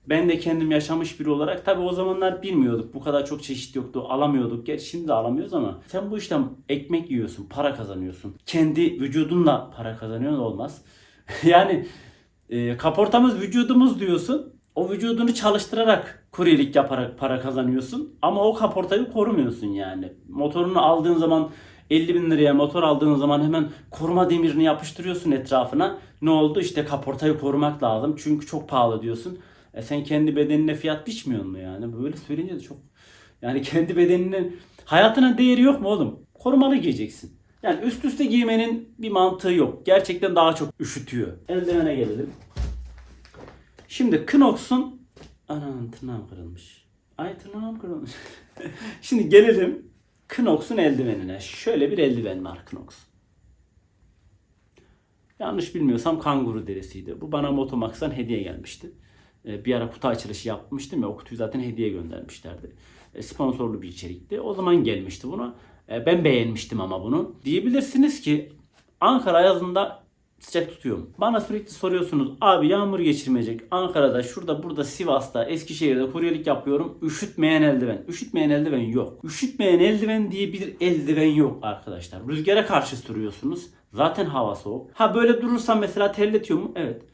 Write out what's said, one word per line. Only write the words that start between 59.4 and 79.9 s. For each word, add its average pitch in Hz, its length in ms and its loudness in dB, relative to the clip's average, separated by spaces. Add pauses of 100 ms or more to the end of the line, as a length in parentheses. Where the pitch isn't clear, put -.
Ee, 104 180 -12
bir 123 100 0
ara 117 160 -4
kutu - 180 -6
açılışı 110 400 -6
yapmıştım 135 540 -8
ya, 101 60 -4
o 104 80 -8
kutuyu - 220 -16
zaten 117 220 -4
hediye 113 280 -4
göndermişlerdi. 82 840 -12 (420)
Ee, - 80 -12
sponsorlu 117 600 -4
bir 92 60 -14
içerikti. 87 520 -10
O 208 140 -6
zaman 180 300 2
gelmişti 95 440 -6
buna. 190 260 -8 (360)
Ee, 117 160 -4
ben 175 180 2
beğenmiştim 117 560 0
ama 95 220 -6
bunu. 143 320 -2 (100)
Diyebilirsiniz 247 760 0
ki 147 320 -2 (480)
Ankara 196 400 4
yazında 180 640 2 (320)
sıcak - 320 -4
tutuyor 113 280 -6
mu? - 80 -12 (120)
Bana 220 220 0
sürekli 214 320 -8
soruyorsunuz, 175 680 -2
"Abi 170 280 6
yağmur 196 320 0
geçirmeyecek. 123 600 0 (100)
Ankara'da, 151 520 2
şurada, 160 400 -6
burada, 147 220 -6
Sivas'ta, - 600 -2
Eskişehir'de 143 640 -2
kuryelik 165 360 -2
yapıyorum. 143 560 -2
Üşütmeyen 156 600 0
eldiven." 123 460 2
Üşütmeyen 151 420 -2
eldiven 147 300 0
yok. 113 440 -4
Üşütmeyen 180 540 2
eldiven 214 520 2